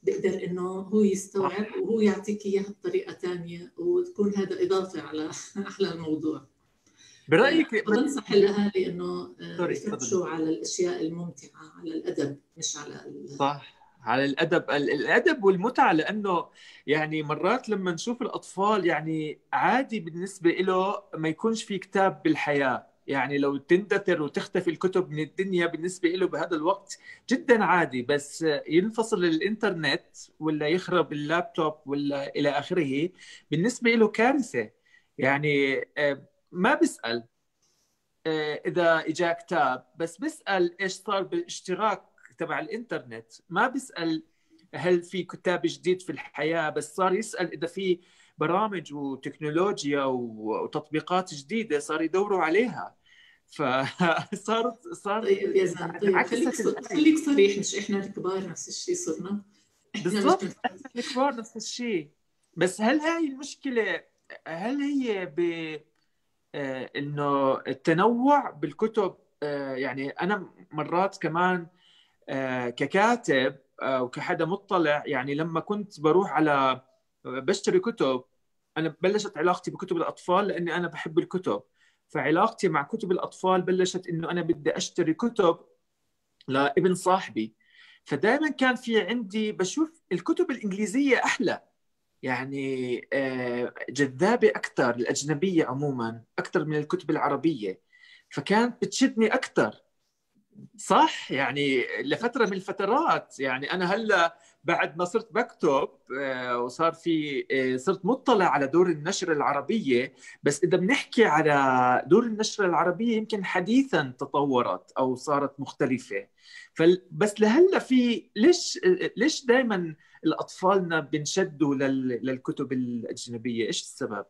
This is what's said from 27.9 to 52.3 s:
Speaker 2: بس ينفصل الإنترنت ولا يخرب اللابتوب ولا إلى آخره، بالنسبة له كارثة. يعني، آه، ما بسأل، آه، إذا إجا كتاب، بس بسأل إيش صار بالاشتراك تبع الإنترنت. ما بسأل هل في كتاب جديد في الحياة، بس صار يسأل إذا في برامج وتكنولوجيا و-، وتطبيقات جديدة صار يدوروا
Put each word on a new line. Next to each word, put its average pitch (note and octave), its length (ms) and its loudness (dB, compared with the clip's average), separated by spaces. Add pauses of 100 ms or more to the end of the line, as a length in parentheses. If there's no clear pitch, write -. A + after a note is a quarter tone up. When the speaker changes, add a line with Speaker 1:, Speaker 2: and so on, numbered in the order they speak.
Speaker 2:
بس C#3+ 440 -2 (220)
ينفصل G#3 580 2
الإنترنت E3 800 0 (340)
ولا D3+ 280 -2
يخرب F3+ 460 0
اللابتوب D#3 600 -2 (120)
ولا C#3 500 -4
إلى C#3+ 140 2
آخره، C#3+ 600 -2 (420)
بالنسبة A3+ 440 2
له A3 120 6
كارثة. A3 640 0 (480)
يعني، C#3 680 2 (120)
آه، C#3+ 300 -2 (240)
ما G3+ 220 2
بسأل، A#2+ 500 -2 (1040)
آه، D3+ 380 -2
إذا E3 420 2
إجا E3+ 260 0
كتاب، D#3+ 520 0 (120)
بس E3 200 -6
بسأل G3 640 -2
إيش F#3+ 100 -2
صار G3 320 -4
بالاشتراك F3+ 800 -4 (340)
تبع D#3 220 -4
الإنترنت. D3+ 760 -10 (160)
ما G3+ 180 2
بسأل E3 560 -4 (520)
هل E3+ 280 2
في F3 200 -6
كتاب F3 420 -4
جديد D#3+ 360 -2
في - 100 -8
الحياة، D#3 580 -4
بس D3 260 -6
صار F#3 180 2
يسأل F#3 400 -4
إذا D#3 140 -6
في F#3 320 -2 (380)
برامج E3+ 560 -2
وتكنولوجيا D3 1120 -2
و-، A2 600 -4
وتطبيقات D#3 680 -4
جديدة D3+ 460 -4
صار D#3 220 -4
يدوروا F#3 400 0